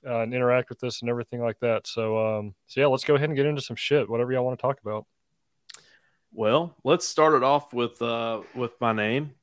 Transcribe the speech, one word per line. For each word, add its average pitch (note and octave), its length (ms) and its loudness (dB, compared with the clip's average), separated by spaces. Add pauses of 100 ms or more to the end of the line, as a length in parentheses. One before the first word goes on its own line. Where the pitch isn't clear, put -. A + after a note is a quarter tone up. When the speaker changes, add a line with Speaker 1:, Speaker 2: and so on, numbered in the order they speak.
Speaker 1:
uh, A#2+ 180 -2
and A2+ 120 -4
interact B2 360 2
with - 140 -10
us B2 180 -6
and A#2+ 100 -4
everything A#2+ 300 -6
like A#2 180 -2
that. A#2 260 0
So, A2 320 -2
um, G#2+ 380 -2 (100)
so - 160 -2
yeah, D3 60 6
let's C3 160 2
go D3+ 100 4
ahead D3 160 2
and D3+ 60 -2
get C#3 100 2
into D3 160 -2
some A#2 140 -10
shit, C3 340 0
whatever A#2+ 220 -2
y'all B2+ 140 0
wanna B2+ 120 -4
talk C3 240 -2
about. G#2+ 240 -8 (1300)
Speaker 2:
Well, B2 520 2
let's E3 240 2
start D#3 280 4
it B2+ 80 4
off C#3 300 0
with, A#2+ 280 -4
uh, A#2 400 -4 (140)
with B2 160 -4 (100)
my A#2 100 2
name A2+ 520 -2